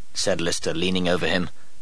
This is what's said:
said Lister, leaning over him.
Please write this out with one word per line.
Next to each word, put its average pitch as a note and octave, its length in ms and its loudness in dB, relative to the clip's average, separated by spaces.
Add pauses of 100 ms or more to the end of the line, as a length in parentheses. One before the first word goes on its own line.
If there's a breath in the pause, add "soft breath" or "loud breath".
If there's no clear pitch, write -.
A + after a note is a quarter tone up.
(140)
said F2+ 280 0
Lister, E2 320 0
leaning F2+ 340 2
over E2+ 200 2
him. F2+ 240 2 (300 soft breath)